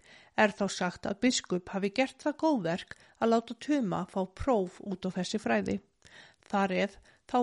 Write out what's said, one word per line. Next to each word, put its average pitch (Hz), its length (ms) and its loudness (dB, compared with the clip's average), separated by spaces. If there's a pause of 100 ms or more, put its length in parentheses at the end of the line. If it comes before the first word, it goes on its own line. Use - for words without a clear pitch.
(380)
Er 214 180 6
þá 208 140 0
sagt - 380 -4
að 202 140 -4
biskup 190 480 0
hafi 202 220 -2
gert - 320 -2
það 294 200 -2
góðverk 190 520 0 (240)
að 226 140 4
láta 233 260 0
Tuma 190 480 0
fá - 180 -2
próf 196 540 -2
út 190 280 -6
á - 40 -2
þessi 185 300 -4
fræði. 202 380 -2 (680)
Þar 196 280 0
eð, 185 200 0 (320)
þá - 160 0